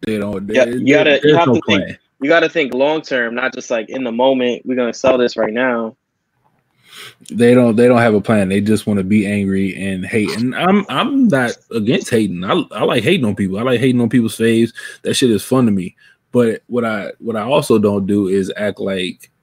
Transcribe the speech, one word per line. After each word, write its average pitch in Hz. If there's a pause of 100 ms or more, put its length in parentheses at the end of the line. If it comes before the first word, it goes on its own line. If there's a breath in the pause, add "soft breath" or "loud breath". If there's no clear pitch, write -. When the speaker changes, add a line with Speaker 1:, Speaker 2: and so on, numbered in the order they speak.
Speaker 1:
They 110
don't. 101
They, 107
Speaker 2:
Yeah, 127
Speaker 1:
they, 117
Speaker 2:
you 127
gotta, 151
you 135
Speaker 1:
there's 151
Speaker 2:
have 170
Speaker 1:
no 127
Speaker 2:
to 113
think, 101
Speaker 1:
plan. - (220)
Speaker 2:
you 139
gotta 165
think 143
long 147
term, 120
not 127
just, -
like, 113
in 135
the 123
moment. 123
We're 127
gonna 123
sell 131
this 123
right 107
now. 117 (1300 loud breath)
Speaker 1:
They 120
don't. 120
They 120
don't 123
have 117
a 104
plan. 101
They 98
just 104
wanna 101
be 101
angry 98
and 95
hate. 101
And 120
I'm, 190
I'm 240
not 131 (200)
against 117
hating. 98
I, 143
I 110
like 131
hating 131
on 101
people. 98
I 110
like 127
hating 123
on 117
people's 113
faves. 113 (300 loud breath)
That 107
shit 127
is 104
fun 127
to 107
me. 90 (380 soft breath)
But 117
what 117
I, 104
what 110
I 104
also 131
don't 101
do 101
is 95
act 104
like 95 (120)